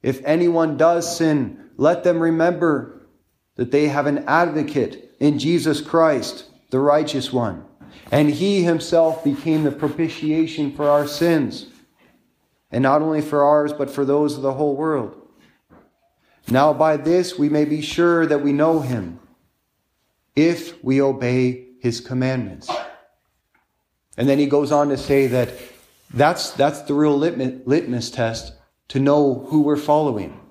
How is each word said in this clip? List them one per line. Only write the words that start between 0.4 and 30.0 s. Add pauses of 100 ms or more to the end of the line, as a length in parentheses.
does
sin,
let
them
remember (480)
that
they
have
an
advocate
in
Jesus
Christ, (240)
the
righteous
one. (460)
And
he
himself
became
the
propitiation
for
our
sins, (1040)
and
not
only
for
ours,
but
for
those
of
the
whole
world. (1400)
Now
by
this
we
may
be
sure
that
we
know
him, (1120)
if
we
obey (120)
his
commandments." (1500)
And
then
he
goes
on
to
say
that (600)
that's,
that's
the
real
litma-,
litmus
test (360)
to
know
who
we're
following. (120)